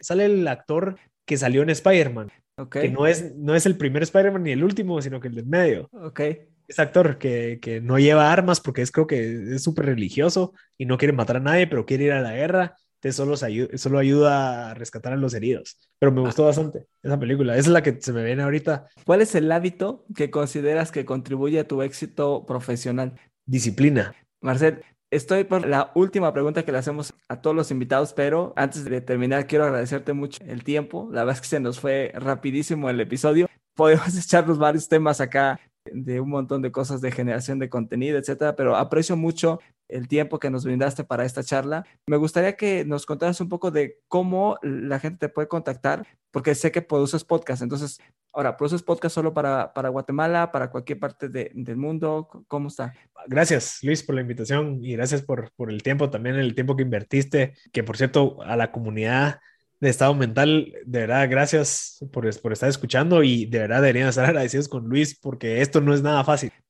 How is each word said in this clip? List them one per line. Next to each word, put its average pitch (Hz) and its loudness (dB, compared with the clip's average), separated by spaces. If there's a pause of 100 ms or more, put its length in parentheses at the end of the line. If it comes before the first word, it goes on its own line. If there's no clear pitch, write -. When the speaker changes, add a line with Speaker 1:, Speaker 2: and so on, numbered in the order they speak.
Speaker 1:
Sale 190 0
el 202 4
actor 175 -4 (280)
que 147 -2
salió 131 4
en 160 2
Spider-Man. 151 4 (280)
Speaker 2:
Ok. 135 -10
Speaker 1:
Que 135 2
no 139 2
es, 165 0
no 147 0
es 160 4
el 190 4
primer 143 0
Spider-Man 196 2
ni 156 -2
el 131 0
último, 185 0
sino 135 -8
que 123 -8
el 117 -10
del 117 -8
medio. 147 2
Speaker 2:
Ok. 160 -12 (480)
Speaker 1:
Es - -4
actor 151 4
que, 117 -4
que 113 -6
no 127 2
lleva 151 8
armas 180 4
porque 127 -4
es, 123 -2
creo 160 2
que 117 -4
es 135 -4
súper 160 0
religioso 139 0 (240)
y 131 -8
no 127 0
quiere 143 4
matar 123 0
a - -2
nadie, 160 4
pero 147 -2
quiere 135 0
ir 143 4
a 139 2
la 117 -4
guerra. 175 0 (200)
Entonces 135 -6
solo 143 0
se 131 -4
ayu-, 117 -4
solo 139 0
ayuda 135 4
a 110 -12
rescatar 117 -10
a 135 -4
los 131 -2
heridos. 117 -4 (180)
Pero 139 6
me 127 2
Speaker 2:
Ah. 127 2
Speaker 1:
gustó 127 2
bastante 151 0 (160)
esa 139 -2
película. 127 0
Esa 139 4
es 170 8
la 170 6
que 120 0
se 127 -6
me 117 -4
viene 127 -2
ahorita. 147 -2 (180)
Speaker 2:
¿Cuál 185 6
es 214 0
el 160 2
hábito 180 -2
que 143 -2
consideras 151 -2
que 135 -6
contribuye 135 -2
a 147 -2
tu 135 -2
éxito 143 -4
profesional? 123 -4 (300)
Speaker 1:
Disciplina. 127 2 (260)
Speaker 2:
Marcel, 151 0 (280)
estoy 185 0
por 190 0
la 135 2
última 185 2
pregunta 151 -2
que 156 -6
le 131 0
hacemos 147 -6 (140)
a 123 -12
todos 156 2
los 156 0
invitados, 135 0
pero 156 0
antes 139 -2
de 127 -4
terminar 127 0
quiero 151 2
agradecerte 135 -2
mucho 143 -8
el 123 -10
tiempo. 147 -4
La 117 -2
verdad 127 0
es - -10
que - -12
se 151 0
nos 123 -4
fue 135 -2
rapidísimo 139 -4
el 123 0
episodio. 151 2 (260)
Podemos 156 4
<laughs> 175 -6
echarnos 165 4
varios 151 2
temas 156 4
acá 135 0 (320)
de 127 -4
un 135 -4
montón 135 -2
de 127 -4
cosas 135 -4
de 127 -4
generación 123 -4
de 131 -4
contenido, 123 -2
etcétera, 143 -2
pero 127 2
aprecio 156 2
mucho 165 0 (300)
el 123 -8
tiempo 147 0
que 139 -4
nos 127 -4
brindaste 131 -2
para 123 -2
esta 131 -6
charla. 143 -4 (200)
Me 147 2
gustaría 175 0
que 196 -2
nos 143 -6
contaras 170 -2
un 175 -6
poco 180 -4
de 147 -2 (100)
cómo 185 0
la 135 -4
gente 156 -6
te - -8
puede 151 -4
contactar, 151 -4 (240)
porque 139 0
sé 156 0
que 170 -2
produces 147 0
podcast. 135 -2
Entonces, 139 -6 (320)
ahora, 131 -2
¿produces 165 -2
podcast 170 -2
solo 160 -2
para, 139 -2
para 131 -4
Guatemala, 160 -2
para 127 -4
cualquier 127 -10
parte 139 -8
de, 131 -8
del 120 -10
mundo? 156 -4
C-, - -20
¿cómo 143 -6
está? 127 -10 (320)
Speaker 1:
Gracias, 151 0
Luis, 151 -2
por 143 -4
la 131 -2
invitación 123 -4
y 127 -6
gracias 131 -2
por, 120 -6
por 113 -8
el 107 -6
tiempo, 139 0
también 127 -4
el 131 0
tiempo 131 -2
que 135 0
invertiste, 135 0 (180)
que, 117 -2
por 110 -6
cierto, 135 2
a 107 -4
la 117 0
comunidad 117 -2 (420)
de 139 4
Estado 135 4
Mental, 139 2 (140)
de 123 -4
verdad, 123 2
gracias 143 0
por, 113 -2 (100)
por 110 -4
estar 123 -2
escuchando 143 2
y 120 2
de 117 -2
verdad 110 0
deberían 131 4
estar 127 2
agradecidos 143 0
con 120 -8
Luis 143 0
porque 120 -4
esto 143 4
no 143 4
es 139 2
nada 147 2
fácil. 135 0 (180)